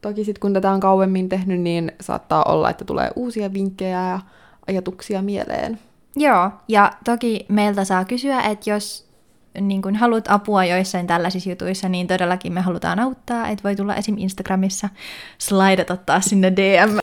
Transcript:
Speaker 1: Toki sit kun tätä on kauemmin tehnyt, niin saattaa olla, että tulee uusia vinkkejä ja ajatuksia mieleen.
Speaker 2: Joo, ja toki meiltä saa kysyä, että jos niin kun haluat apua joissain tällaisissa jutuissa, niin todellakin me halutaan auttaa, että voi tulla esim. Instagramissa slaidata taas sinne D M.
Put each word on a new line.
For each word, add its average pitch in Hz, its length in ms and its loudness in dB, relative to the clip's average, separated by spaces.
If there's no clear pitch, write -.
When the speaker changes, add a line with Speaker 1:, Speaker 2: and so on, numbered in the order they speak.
Speaker 1:
Toki 208 240 -4
sit 202 140 -4
kun 202 140 0
tätä 190 180 2
on 190 100 2
kauemmin 190 480 4
tehnyt, 185 320 0
niin 170 400 -2
saattaa - 440 0
olla, 156 260 2
että 175 140 -8
tulee - 320 -2
uusia 226 360 -6
vinkkejä 190 560 -4
ja 185 120 -4
ajatuksia 185 540 -4
mieleen. 202 560 -4
Speaker 2:
Joo, 226 340 4
ja 202 240 4
toki 233 440 -2
meiltä 208 360 2
saa 190 200 0
kysyä, 254 380 -2
että 214 280 -2
jos 208 360 -4
niin 196 220 -2
kun 196 140 -2
haluat 226 320 2
apua 208 360 2
joissain 180 420 0
tällaisissa 180 440 -2
jutuissa, 185 380 -4
niin 180 180 -2
todellakin 185 460 -2
me 175 80 -2
halutaan 175 400 -2
auttaa, 240 480 -4
että 214 160 -6
voi 202 120 -2
tulla 202 180 -2
esim. - 240 -2
Instagramissa 190 680 -2
slaidata 190 580 2
taas 185 280 0
sinne 190 320 4
D 190 300 6
M. 214 160 2